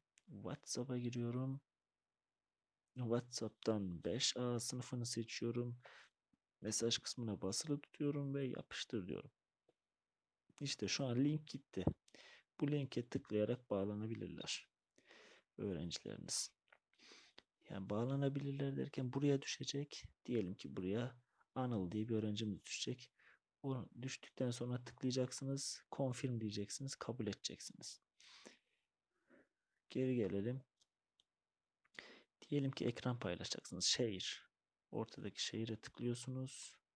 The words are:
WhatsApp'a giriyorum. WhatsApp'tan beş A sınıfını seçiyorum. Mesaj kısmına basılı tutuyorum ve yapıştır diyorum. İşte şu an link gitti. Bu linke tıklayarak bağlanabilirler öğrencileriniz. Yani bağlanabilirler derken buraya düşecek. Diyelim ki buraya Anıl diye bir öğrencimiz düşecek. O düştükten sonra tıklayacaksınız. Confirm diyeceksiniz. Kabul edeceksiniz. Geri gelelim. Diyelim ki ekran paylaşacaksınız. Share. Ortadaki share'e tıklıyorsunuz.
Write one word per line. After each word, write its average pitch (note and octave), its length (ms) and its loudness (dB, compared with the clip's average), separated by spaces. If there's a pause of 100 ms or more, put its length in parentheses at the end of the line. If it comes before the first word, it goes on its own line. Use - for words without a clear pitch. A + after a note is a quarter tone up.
(260)
WhatsApp'a B2 720 -4
giriyorum. B2 640 0 (1300)
WhatsApp'tan A2+ 1120 0
beş G#2+ 320 2
A A#2+ 240 2
sınıfını B2 460 -4
seçiyorum. A#2+ 720 -2 (840)
Mesaj A2+ 380 2
kısmına A2 440 -4
basılı C#3 380 0
tutuyorum C#3+ 540 0
ve C#3 120 0
yapıştır - 600 -2
diyorum. A#1 240 -4 (1300)
İşte C#3 280 0
şu C#3 160 2
an B2 200 6
link D3+ 220 4
gitti. - 380 -6 (760)
Bu C#3+ 100 4
linke C3+ 380 2
tıklayarak G#2+ 640 2
bağlanabilirler G#2 1000 0 (880)
öğrencileriniz. D#2+ 920 -2 (1200)
Yani G2 200 -4
bağlanabilirler C#3 840 2
derken C3 360 -2
buraya C#3 300 6
düşecek. - 640 -4 (220)
Diyelim G2+ 280 2
ki - 220 -10
buraya A2 380 0 (400)
Anıl A#2 360 2
diye G#2+ 180 0
bir A#2 60 2
öğrencimiz G#2+ 500 0
düşecek. - 460 -4 (520)
O C3 220 0 (180)
düştükten - 480 -2
sonra B2 340 -2
tıklayacaksınız. C3 1000 0 (100)
Confirm B2+ 480 0
diyeceksiniz. G#2+ 540 -2
Kabul A#2 320 -2
edeceksiniz. - 720 -4 (1900)
Geri C3 260 4
gelelim. G#2 440 2 (1800)
Diyelim C#3 280 2
ki - 160 0
ekran A#2+ 320 2
paylaşacaksınız. - 640 -2
Share. A2 340 4 (720)
Ortadaki G#2+ 540 -4
share'e A2 320 0
tıklıyorsunuz. B2+ 1000 -4 (200)